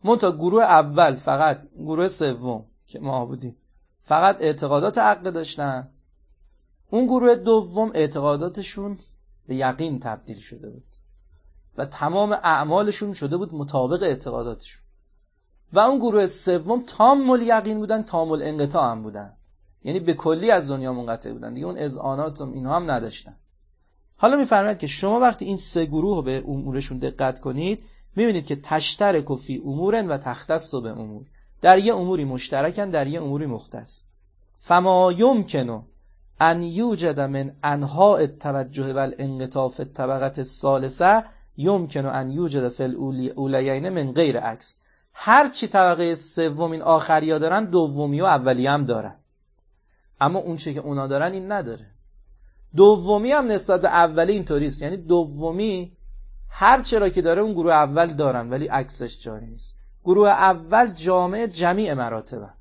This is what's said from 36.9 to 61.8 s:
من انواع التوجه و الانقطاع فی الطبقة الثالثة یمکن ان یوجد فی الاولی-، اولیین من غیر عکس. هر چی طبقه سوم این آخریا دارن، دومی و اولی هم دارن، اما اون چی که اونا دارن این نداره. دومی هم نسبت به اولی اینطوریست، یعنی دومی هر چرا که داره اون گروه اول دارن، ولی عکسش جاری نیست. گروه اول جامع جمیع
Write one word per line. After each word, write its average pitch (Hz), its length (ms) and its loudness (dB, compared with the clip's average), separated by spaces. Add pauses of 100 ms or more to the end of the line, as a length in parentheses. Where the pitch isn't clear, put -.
من 139 440 -4
انواع 147 580 4
التوجه 135 720 -4
و 131 40 -2
الانقطاع 135 720 -4
فی 135 140 -10
الطبقة 135 540 -4
الثالثة 139 880 2 (320)
یمکن 151 480 0
ان 131 260 -4
یوجد 139 380 -2
فی 127 140 -6
الاولی-، 131 520 -4
اولیین 135 540 -2
من 151 220 -4
غیر 135 280 2
عکس. - 380 -8 (360)
هر 277 360 4
چی 240 180 -4
طبقه 170 480 4
سوم 160 560 -2
این 160 100 -8
آخریا 160 560 2
دارن، 175 280 0
دومی 147 560 0
و 185 40 0
اولی 131 420 2
هم 143 180 2
دارن، 110 300 -4 (1040)
اما 170 180 0
اون 170 160 -6
چی 143 180 -8
که 143 60 -8
اونا 139 280 -6
دارن 147 240 -2
این 190 200 -10
نداره. 113 340 -6 (880)
دومی 208 560 6
هم 277 160 2
نسبت 190 340 0
به 185 60 2
اولی 170 460 4
اینطوریست، 147 480 -2
یعنی 165 160 -6
دومی 175 960 -2 (580)
هر 208 320 4
چرا 202 280 2
که 170 120 0
داره 165 200 2
اون 214 120 -2
گروه 170 200 2
اول 151 340 4
دارن، 131 420 -2
ولی 139 180 -4
عکسش - 560 -6
جاری 110 240 -14
نیست. - 280 -18 (280)
گروه 202 260 6
اول 185 580 4
جامع 185 600 0
جمیع 175 460 0